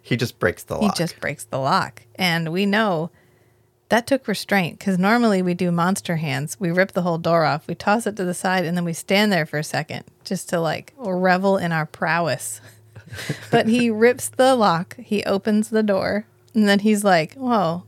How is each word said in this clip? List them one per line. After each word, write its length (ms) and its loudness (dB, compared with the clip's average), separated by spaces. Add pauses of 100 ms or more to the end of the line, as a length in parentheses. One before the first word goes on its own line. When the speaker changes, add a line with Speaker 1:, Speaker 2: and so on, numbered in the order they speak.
Speaker 1:
He 140 -2
just 240 -6
breaks 240 0
the 140 -8
Speaker 2:
He 80 0
Speaker 1:
lock. 100 0
Speaker 2:
just 240 -6
breaks 240 -8
the 160 -6
lock. 420 -2 (140)
And 360 -2
we 140 -2
know 440 0 (800)
that 180 0
took 200 -2
restraint, 540 -2
'cause 180 0
normally 440 4
we 120 0
do 160 0
monster 460 0
hands. 420 -4
We 140 -2
rip 200 0
the 100 -2
whole 160 -2
door 260 2
off, 240 -2
we 60 -6
toss 320 0
it 100 -4
to 80 -4
the 100 -4
side, 300 -2
and 120 -2
then 80 -2
we 100 -4
stand 380 2
there 140 2
for 120 -6
a 60 -4
second 400 -6 (200)
just 240 -8
to, 120 -2
like, 380 -4
revel 600 2
in 140 -2
our 140 -2
prowess. 760 -4 (460)
<laughs> 440 -10
But 180 4
he 220 2
rips 380 2
the 280 4
lock, 420 0
he 260 -2
opens 440 0
the 140 0
door, 420 -2 (300)
and 140 4
then 120 6
he's 240 2
like, 300 4
"Whoa, 540 -2